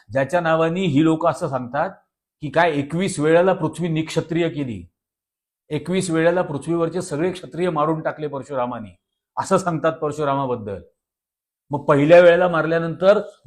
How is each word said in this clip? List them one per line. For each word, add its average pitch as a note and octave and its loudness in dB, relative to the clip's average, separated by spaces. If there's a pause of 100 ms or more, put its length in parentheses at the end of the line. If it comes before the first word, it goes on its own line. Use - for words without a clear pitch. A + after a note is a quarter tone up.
(120)
ज्याच्या C3+ 0
नावाने E3 0
ही D3+ 2
लोक D#3+ 2
असं D#3+ -2
सांगतात C3+ -4 (520)
की D3 -6
काय D#3+ 2
एकवीस D#3+ -2
वेळेला E3 4
पृथ्वी E3+ -4
निक्षत्रिय D#3+ -2
केली, B2 -8 (880)
एकवीस F3 -4
वेळेला E3 2
पृथ्वीवरचे E3 -4
सगळे D#3+ -4
क्षत्रिय F3 -6
मारून D#3 -2
टाकले D3+ -6
परशुरामाने, B2 -6 (400)
असं D#3 0
सांगतात D#3+ -2
परशुरामाबद्दल. C#3 -4 (880)
मग C#3 -4
पहिल्या D#3 6
वेळेला F3 6
मारल्यानंतर E3 2 (260)